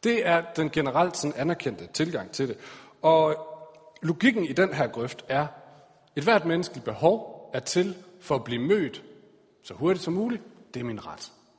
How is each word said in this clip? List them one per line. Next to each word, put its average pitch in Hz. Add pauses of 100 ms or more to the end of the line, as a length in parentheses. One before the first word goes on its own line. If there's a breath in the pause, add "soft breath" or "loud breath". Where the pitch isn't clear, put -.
Det 233
er 170 (140)
den 156
generelt 156
sådan 147
anerkendte 127
tilgang 151
til 139
det. 113 (440 loud breath)
Og 160 (640)
logikken 202
i 139
den 185
her 139
grøft 117
er, 139 (680 soft breath)
et 143
hvert 202
menneskeligt 170
behov 165
er 131
til 185 (240)
for -
at 123
blive 120
mødt 170 (600)
så -
hurtigt 175
som 170
muligt. 220 (320)
Det 123
er 120
min 110
ret. - (260)